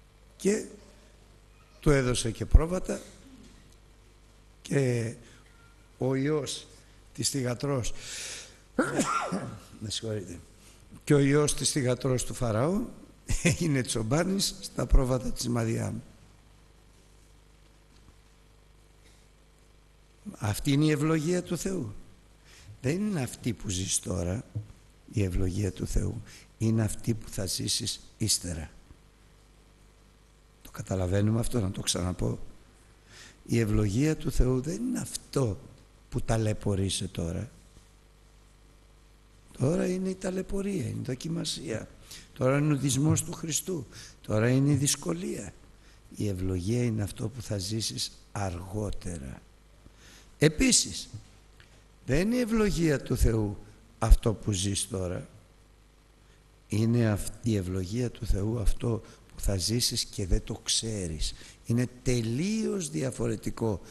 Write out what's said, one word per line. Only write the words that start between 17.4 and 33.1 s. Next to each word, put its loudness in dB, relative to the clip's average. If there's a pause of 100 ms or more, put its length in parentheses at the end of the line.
Αυτή 0
είναι 4
η 4
ευλογία 2
του -4
Θεού. -4 (840)
Δεν 0
είναι 0
αυτή -4
που -6
ζεις -2
τώρα, -2 (680)
η 2
ευλογία 0
του -6
Θεού. 0 (360)
Είναι 2
αυτή 0
που -10
θα -6
ζήσεις -4 (180)
ύστερα. -2 (1900)
Το -20
καταλαβαίνουμε 0
αυτό, 0
να 0
το -6
ξαναπώ; -2 (1080)